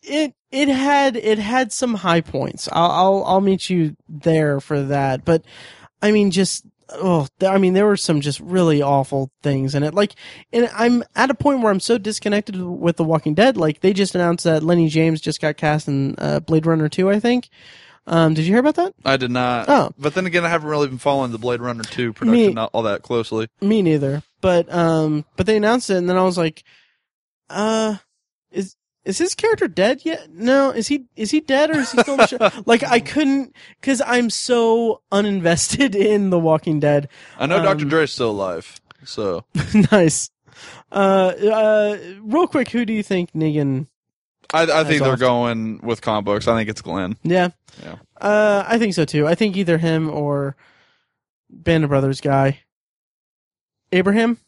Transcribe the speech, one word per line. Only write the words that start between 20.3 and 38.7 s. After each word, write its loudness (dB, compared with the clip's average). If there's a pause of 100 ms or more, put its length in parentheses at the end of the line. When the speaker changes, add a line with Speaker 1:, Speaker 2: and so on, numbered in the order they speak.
Speaker 2:
I -2
haven't -2
really 0
been -8
following 0
the -8
Blade -4
Runner -6
two -4
production 2
Speaker 1:
Me -4
Speaker 2:
all, -4
all 0
that -2
closely. -4 (140)
Speaker 1:
Me 2
neither. 0 (180)
But, 2
um, 0 (140)
but -2
they 2
announced 0
it, 0
and -2
then 0
I 2
was 0
like, -4 (880)
uh, -2 (540)
is, -8 (300)
is -6
his -2
character -2
dead 0
yet? -8
No, 2
is -4
he, -4 (100)
is -6
he 0
dead 2
or -2
is -4
he 0
still 0
in -2
the 8
show? -2
Speaker 2:
<laughs> -12
Speaker 1:
Like, 2
I 2
couldn't, -2 (280)
'cause -2
I'm 0
so 0 (100)
uninvested 0
<laughs> -
in 2
The 2
Walking 0
Dead. 2 (300)
Speaker 2:
I -4
know 0
Doctor 0
Speaker 1:
Um, -4
Speaker 2:
Dre's 0
still -2
alive, -6 (240)